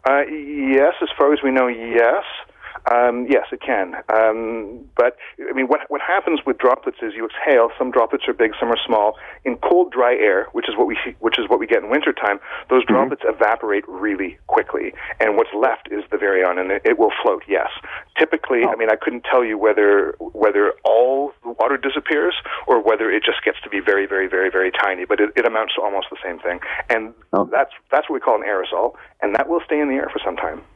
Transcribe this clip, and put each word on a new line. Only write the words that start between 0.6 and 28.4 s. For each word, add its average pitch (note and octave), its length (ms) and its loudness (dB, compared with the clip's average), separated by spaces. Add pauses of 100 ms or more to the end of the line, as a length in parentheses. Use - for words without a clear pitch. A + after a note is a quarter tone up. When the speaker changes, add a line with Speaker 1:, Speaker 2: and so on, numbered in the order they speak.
Speaker 1:
as F3 160 -2
far C#3+ 160 4
as C#3+ 100 2
we C3+ 80 2
know, C3 180 2
yes. A#2 560 0 (640)
Um, A#2+ 400 2
yes, B2 220 4
it B2 120 -12
can. F#2+ 300 -2 (180)
Um, A2 720 0 (120)
but, B2 200 2 (320)
I B2 40 -6
mean, C3 140 -2
what, D3+ 220 0
what - 120 -4
happens F3 440 -2
with B2+ 140 -2
droplets B2+ 420 0
is A2 140 -6
you A2+ 140 -8
exhale. A#2 500 2
Some B2+ 140 -4
droplets A#2+ 340 0
are B2 60 -2
big, A2 260 0
some A#2+ 140 -2
are A2 120 0
small. G#2+ 300 2 (300)
In B2 140 -4
cold, F3 340 2
dry B2 220 2
air, G#2 380 2
which A#2 160 -4
is G#2+ 80 -6
what A#2 120 2
we A2 160 -4
see, A#2+ 160 -10
which A2+ 180 0
is G#2 100 -4
what B2 120 2
we A#2 80 -4
get A2+ 160 2
in G#2 60 -10
wintertime, B2 500 0 (300)
those B2+ 120 6
Speaker 2:
Mm-hmm. - 120 0
Speaker 1:
droplets C3+ 300 0
evaporate A2 640 0
really F#2+ 500 -4 (120)
quickly, - 440 -2 (280)
and G#2+ 160 2
what's - 180 0
left A2+ 380 -2
is G2+ 180 -6
the G#2 60 -2
virion, F#2 440 2
and F#2 120 -2
it, G2+ 120 -2
it A2 140 2
will G#2+ 140 4 (100)
float, G2+ 240 0
yes. F#2 220 0 (500)
Typically, - 460 0
Speaker 2:
Oh. B2+ 40 2
Speaker 1:
I A2 80 0
mean, A2+ 140 0
I A2 60 4
couldn't A#2+ 280 -6
tell B2+ 200 2
you A2 120 -2
whether, G2+ 640 4
whether G#2 560 2 (100)
all C3 480 4 (100)
the A#2+ 160 -12
water C3 200 2
disappears D3 560 -2 (320)
or A#2+ 160 4
whether A2 280 2
it G#2 140 0
just - 200 -2
gets G#2 180 -2
to G#2 80 -16
be G2+ 100 -4
very, G2 260 2
very, F#2+ 220 -2
very, F#2 220 0
very F#2 200 0
tiny, F#2+ 360 -2
but G#2 140 0
it, G#2+ 140 2
it A#2 120 2
amounts A2 300 -2
to - 60 -4
almost G2 280 -4
the - 120 -14
same F2 160 -8
thing. F2+ 220 -6 (300)
And A2+ 240 -2 (180)
Speaker 2:
Oh. G2 180 0
Speaker 1:
that's, - 200 0 (200)
that's D3 200 0
what D3+ 40 -2
we B2 60 -4
call A#2 160 2
an G#2+ 100 -4